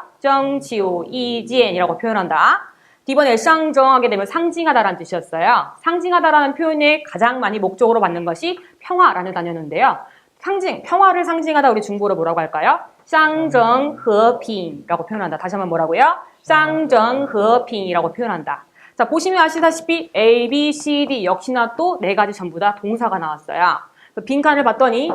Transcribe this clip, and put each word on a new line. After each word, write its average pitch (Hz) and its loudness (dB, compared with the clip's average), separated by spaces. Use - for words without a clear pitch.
정치우 269 -2
이지엔이라고 226 -2
표현한다. 208 0
뒤번에 269 2
쌍정하게 269 4
되면 196 -2
상징하다라는 311 0
뜻이었어요. 170 -2
상징하다라는 320 2
표현에 302 0
가장 247 -2
많이 214 -2
목적으로 226 0
받는 175 0
것이 320 -6
평화라는 190 0
단어였는데요. 170 -2
상징, 370 -6
평화를 359 2
상징하다 311 2
우리 214 0
중국어로 202 -2
뭐라고 165 -2
할까요? 165 0
쌍정허핑이라고 240 0
표현한다. 180 -6
다시 185 -8
한번 190 -4
뭐라고요? 170 2
쌍정허핑이라고 240 0
표현한다. 175 -6
자, 226 0
보시면 349 0
아시다시피 330 0
A, 233 4
B, 294 0
C, 285 -2
D 247 -4
역시나 233 -2
또 339 -2
네 185 -2
가지 202 0
전부 175 -12
다 202 0
동사가 208 -4
나왔어요. 160 -2
그 - -10
빈칸을 285 0
봤더니 247 2